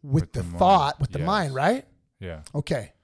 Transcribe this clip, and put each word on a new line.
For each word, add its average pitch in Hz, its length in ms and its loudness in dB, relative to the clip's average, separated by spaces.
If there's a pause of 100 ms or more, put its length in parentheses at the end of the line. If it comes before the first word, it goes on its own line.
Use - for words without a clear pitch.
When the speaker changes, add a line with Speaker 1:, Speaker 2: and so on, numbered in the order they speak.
Speaker 1:
with 143 220 0
Speaker 2:
With - 80 -20
Speaker 1:
the 117 100 -6
Speaker 2:
the - 60 -6
mind. 85 100 -10
Speaker 1:
thought, 175 400 4
with 139 140 -2
the 139 60 -4
Speaker 2:
Yes. 151 60 -2
Speaker 1:
mind, 175 300 -2
right? 196 320 0 (320)
Speaker 2:
Yeah. 80 240 -12 (100)
Speaker 1:
Okay. 143 400 -6 (100)